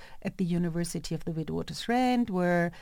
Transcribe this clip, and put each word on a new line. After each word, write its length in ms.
at 160
the 80
University 720
of 100
the 60
Witwatersrand, 1000
where 420